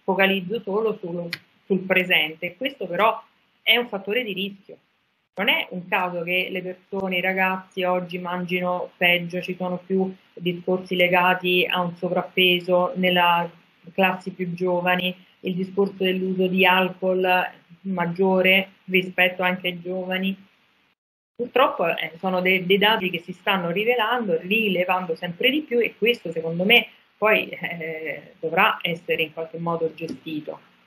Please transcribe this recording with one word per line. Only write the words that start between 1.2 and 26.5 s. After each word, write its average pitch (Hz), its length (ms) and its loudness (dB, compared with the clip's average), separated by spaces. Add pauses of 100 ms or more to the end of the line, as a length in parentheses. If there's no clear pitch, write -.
sul 190 140 2
presente, 180 720 2
e - 100 -12
questo 262 280 -6
però 196 320 2 (440)
è 226 160 4
un 240 100 -2
fattore 208 340 -4
di 208 120 -6
rischio. 196 420 -8 (580)
Non 202 140 0
è 311 220 0
un 175 180 -8
caso 180 340 0
che 180 280 0
le 185 100 -4
persone, 185 560 -6
i 175 60 0
ragazzi 190 600 0
oggi 180 340 0
mangino 180 800 -2
peggio, 175 420 2
ci 180 160 -6
sono 180 220 -4
più 190 360 -2 (200)
discorsi 180 600 -4
legati 180 720 2
a 180 140 -2
un 175 160 -4
sovrappeso 180 1000 2
nella 175 540 2 (440)
classi 185 380 0
più 180 200 -6
giovani, 180 640 0 (240)
il 190 140 -4
discorso 190 500 -2
dell'uso 185 440 0
di 185 180 4
alcol 185 840 2 (360)
maggiore 185 880 2 (120)
rispetto 185 580 0
anche 180 260 -2
ai 175 120 -6
giovani. 185 560 -4 (1000)
Purtroppo, 240 540 0
eh, - 300 -4
sono 185 240 0
de-, 185 240 2
dei 196 120 4
dati 208 300 2
che 170 120 -6
si - 120 -12
stanno 180 380 -2
rivelando, 220 680 0
rilevando 185 760 0
sempre 180 360 -4
di 302 120 0
più, 240 180 -2
e - 160 -2
questo 233 340 -2
secondo 165 340 -4